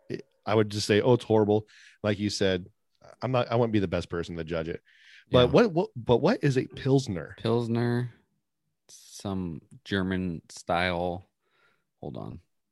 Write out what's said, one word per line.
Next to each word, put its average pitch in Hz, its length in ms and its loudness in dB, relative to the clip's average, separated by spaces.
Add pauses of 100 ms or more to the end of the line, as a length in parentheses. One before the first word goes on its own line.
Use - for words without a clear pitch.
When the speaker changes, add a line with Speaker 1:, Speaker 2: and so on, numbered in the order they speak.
(100)
Speaker 1:
it, - 160 -10 (180)
I 101 100 -2
would 107 160 4
just 104 160 -4
say, 104 140 4
"Oh, 123 140 4
it's 113 100 0
horrible." 107 420 2 (360)
Like 104 160 0
you 104 100 -2
said, 95 380 0 (560)
I'm 123 100 -4
not, 123 180 0
I 120 40 0
wouldn't 117 180 2
be 107 60 2
the 95 100 2
best 87 220 -4
person 85 260 -6
to 82 80 -6
judge 82 240 -4
it. - 140 -8 (480)
But 123 180 6
Speaker 2:
Yeah. - 40 0
Speaker 1:
what, 202 200 6
what, 180 240 -2
but 117 220 2
what 180 240 0
is 139 140 2
a 127 100 0
Pilsner? 107 720 -2
Speaker 2:
Pilsner, 120 720 -2 (760)
some 92 720 -10 (240)
German 92 640 -2
style. 87 800 -2 (720)
Hold 67 160 -12
on. 57 240 -14 (320)